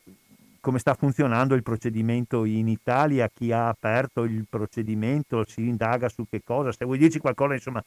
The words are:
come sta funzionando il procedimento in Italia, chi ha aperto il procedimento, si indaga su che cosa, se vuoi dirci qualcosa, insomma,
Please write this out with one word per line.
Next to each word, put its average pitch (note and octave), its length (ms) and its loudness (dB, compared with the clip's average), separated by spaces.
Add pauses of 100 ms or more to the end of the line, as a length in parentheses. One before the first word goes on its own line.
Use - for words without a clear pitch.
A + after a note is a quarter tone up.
(600)
come C3 180 -2
sta C3+ 160 0
funzionando C3 600 2
il B2+ 80 2
procedimento A#2 800 -2
in A2 240 0
Italia, B2+ 640 2
chi A#2 200 -2
ha A#2 160 2
aperto A#2 560 -2
il A2 240 -2
procedimento, A2 1000 -2
si A2+ 220 -4
indaga A#2 400 0
su A2 200 -8
che G#2+ 160 -6
cosa, C3 280 -2
se - 120 -8
vuoi C3 140 -2
dirci D#3 220 6
qualcosa, C#3 340 0
insomma, B2 320 -8